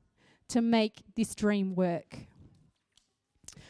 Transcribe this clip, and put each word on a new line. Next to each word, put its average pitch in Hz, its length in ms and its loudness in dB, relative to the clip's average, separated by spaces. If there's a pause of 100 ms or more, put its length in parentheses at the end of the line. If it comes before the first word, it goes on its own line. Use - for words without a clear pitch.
(500)
to 233 120 0
make 226 400 2 (140)
this - 180 -2
dream 202 400 0
work. 175 540 -4 (1400)